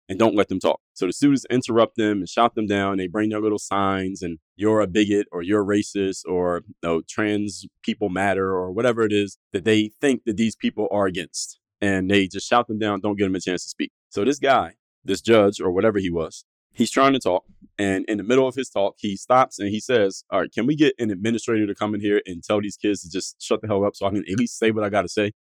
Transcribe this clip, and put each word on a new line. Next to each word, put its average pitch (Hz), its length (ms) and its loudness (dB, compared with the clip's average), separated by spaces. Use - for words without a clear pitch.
and 95 80 -6
don't 113 160 4
let 101 140 2
them 92 120 -4
talk. 80 220 0
So - 120 -4
the 90 80 -2
students 143 340 2
interrupt 113 480 2
them 107 220 2
and 90 100 -6
shout 117 280 2
them 110 100 -2
down. 98 320 0
They 95 80 -2
bring 107 240 -2
their 107 100 -4
little 107 200 -2
signs 98 640 -2
and 85 160 -8
"You're 107 260 2
a 98 60 0
bigot," 101 440 2
or 87 120 -8
"You're 101 200 2
racist," 98 640 0
or, 90 380 0
you - 160 -20
know, 82 260 0
"Trans 104 600 -4
people 104 260 -4
matter," 95 400 0
or 92 220 -2
whatever 117 320 0
it 104 100 0
is 101 240 -2
that 95 100 -4
they 107 280 2
think 135 240 2
that 110 120 -2
these 110 180 0
people 117 340 -4
are 101 160 2
against. 90 540 -6
And 95 300 0
they 98 180 4
just 95 200 -10
shout 120 200 2
them 107 120 -6
down, 104 220 -2
don't 104 140 -2
give 98 120 0
them 92 80 -2
a 90 40 -2
chance 90 220 -2
to - 80 -12
speak. - 220 -8
So 101 160 -4
this 139 140 2
guy, 120 340 2
this 95 180 -4
judge 104 400 4
or 92 80 0
whatever 101 300 2
he 95 100 -2
was, 82 360 -6
he's 117 180 0
trying 135 240 2
to 131 60 -2
talk. 90 240 0
And 95 300 0
in 107 100 -2
the 101 60 -8
middle 131 240 4
of 127 80 -4
his 131 140 -6
talk, 101 300 -2
he 101 180 -6
stops - 420 2
and 101 80 -4
he 104 140 -4
says, 104 480 0
"All 95 100 0
right, 85 120 -2
can 110 140 -2
we 151 120 0
get 143 200 4
an 110 140 -2
administrator 107 560 -2
to 101 80 -4
come 107 180 -4
in 104 60 -4
here 104 260 2
and 85 160 -12
tell 104 200 0
these 101 160 -6
kids 104 240 0
to 85 80 -16
just - 320 -8
shut 110 200 -2
the 110 60 -10
hell 101 160 0
up 101 140 -2
so 98 80 -6
I 98 60 0
can 101 180 -4
at 95 100 -2
least 120 180 -4
say 113 140 2
what 107 140 -2
I 101 40 -4
gotta 98 200 0
say? 104 240 -2